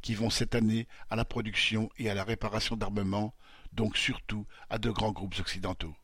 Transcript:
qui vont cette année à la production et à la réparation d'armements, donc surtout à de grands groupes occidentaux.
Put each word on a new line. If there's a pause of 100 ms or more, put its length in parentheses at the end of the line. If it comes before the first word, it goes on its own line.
qui
vont
cette
année (220)
à
la
production
et
à
la
réparation
d'armements, (400)
donc
surtout (240)
à
de
grands
groupes
occidentaux.